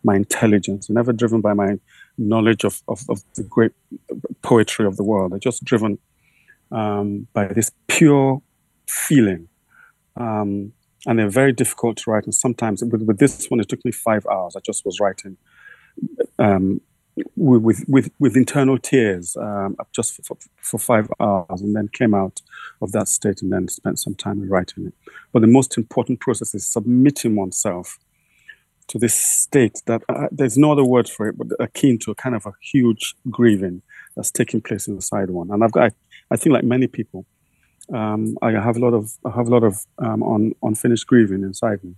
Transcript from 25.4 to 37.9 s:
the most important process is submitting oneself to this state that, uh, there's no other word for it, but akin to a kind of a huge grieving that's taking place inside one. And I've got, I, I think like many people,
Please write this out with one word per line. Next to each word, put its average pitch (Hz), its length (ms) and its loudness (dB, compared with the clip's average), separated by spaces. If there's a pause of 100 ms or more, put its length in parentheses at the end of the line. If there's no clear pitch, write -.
the 113 60 6
most 127 300 6
important 120 440 -2
process 117 340 -4
is 95 100 -8
submitting 123 680 2
oneself 95 640 -4 (880)
to - 100 -8
this 113 160 2
state - 720 2
that, 113 240 0
uh, 143 220 -4
there's 131 260 0
no 151 140 6
other 143 120 4
word 123 240 4
for 107 200 -6
it, - 100 -6
but 117 100 -8 (120)
akin 120 400 2
to - 120 -8
a - 40 -8
kind - 200 -6
of 104 120 -8
a 101 120 -14
huge 120 560 0 (140)
grieving 98 540 2 (320)
that's - 160 -6
taking 120 280 -2
place - 280 -8
inside 98 420 -6
one. 90 220 -6
And 104 120 2
I've 113 80 2
got, 110 200 2
I, - 0 - (400)
I - 40 0
think - 180 2
like - 100 2
many 123 240 0
people, 92 380 -10 (680)